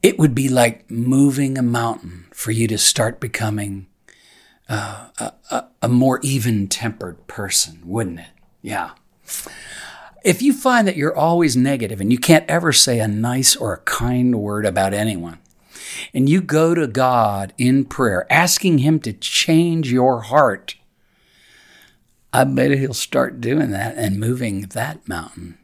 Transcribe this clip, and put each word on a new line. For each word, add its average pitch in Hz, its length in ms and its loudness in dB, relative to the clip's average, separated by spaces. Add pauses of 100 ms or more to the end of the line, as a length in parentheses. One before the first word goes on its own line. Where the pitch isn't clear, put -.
It - 160 4
would 151 160 4
be 135 140 -2
like 120 420 2
moving 131 680 2
a 127 40 0
mountain 117 720 -4
for - 180 -8
you 113 180 0
to 107 100 -2
start - 420 0
becoming, 101 680 -6 (800)
uh, 101 400 -8 (100)
a, 110 140 -8 (180)
a, - 140 -4 (180)
a 117 60 0
more 127 340 4
even-tempered 110 1040 -4
person, 82 580 -6
wouldn't 90 360 -6
it? - 60 -20 (360)
Yeah. 98 300 -8 (1300)
If - 160 2
you 269 140 4
find 240 340 2
that - 80 -4
you're 151 200 -2
always 160 400 2
negative 123 440 0
and 98 100 0
you 123 80 4
can't 156 300 4
ever 165 240 0
say 120 280 4
a 107 80 0
nice 120 460 0
or 104 200 -4
a - 60 -12
kind 123 600 0
word 104 240 -4
about 95 300 0
anyone, 92 460 -4 (720)
and 135 160 2
you 180 120 4
go 160 340 2
to 165 120 0
God 113 720 0
in 131 260 4
prayer, 104 460 0
asking 170 480 2
him 151 220 4
to 110 120 -8
change 160 800 0
your 127 300 2
heart, 120 540 2 (1600)
I 131 120 4
bet 135 280 2
he'll 135 220 -2
start 127 460 -2
doing 131 300 0
that 98 260 -6
and 101 220 -2
moving 110 440 -4
that 113 460 -10
mountain. 85 560 -12